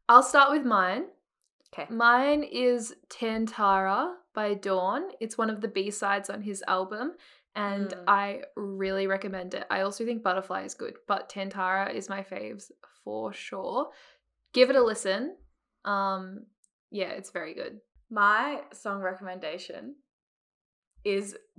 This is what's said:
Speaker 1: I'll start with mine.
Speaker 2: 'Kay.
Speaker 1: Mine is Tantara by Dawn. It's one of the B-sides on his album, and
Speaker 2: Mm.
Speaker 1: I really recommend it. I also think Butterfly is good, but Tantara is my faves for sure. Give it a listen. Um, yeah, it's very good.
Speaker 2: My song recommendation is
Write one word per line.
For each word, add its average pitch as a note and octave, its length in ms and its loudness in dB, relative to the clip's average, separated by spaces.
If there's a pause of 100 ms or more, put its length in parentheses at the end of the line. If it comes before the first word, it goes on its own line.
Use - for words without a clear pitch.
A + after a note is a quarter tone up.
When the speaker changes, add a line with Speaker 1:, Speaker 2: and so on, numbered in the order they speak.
Speaker 1:
I'll B3 140 12
start C#4 280 6
with C#4+ 140 0
mine. G#3 400 2 (680)
Speaker 2:
'Kay. D3+ 180 -8
Speaker 1:
Mine B3 540 4
is B3 520 0 (140)
Tantara A3 1040 0 (180)
by G#3 220 0
Dawn. G3 480 0 (160)
It's A3 180 -8
one A3 140 0
of G#3 100 -6
the A3 60 -4
B-sides G3+ 600 -2
on G#3 120 -8
his G3+ 260 -8
album, G#3 480 -2 (400)
and G3+ 340 -2
Speaker 2:
Mm. F3+ 180 -8
Speaker 1:
I G3+ 340 2 (140)
really F#3+ 520 -2
recommend F#3+ 460 -4
it. - 160 -6
I G3 120 0
also G3+ 240 -2
think A#3 180 -4
Butterfly F#3+ 400 -2
is G3 100 -12
good, - 220 -10 (120)
but G3+ 220 -2
Tantara G3 640 -2
is F#3+ 180 -6
my G3 140 -6
faves G3 480 -12 (320)
for G#3+ 300 -6
sure. G3+ 580 -6 (640)
Give B3 160 8
it C4+ 60 4
a C4 80 8
listen. G#3+ 540 -2 (460)
Um, G3 640 -4 (460)
yeah, G3+ 180 -4
it's - 220 -12
very D#3+ 240 -8
good. - 260 -10 (300)
Speaker 2:
My A3 500 2 (100)
song G3+ 300 -8
recommendation F#3+ 960 -8 (1080)
is G3+ 320 -2 (240)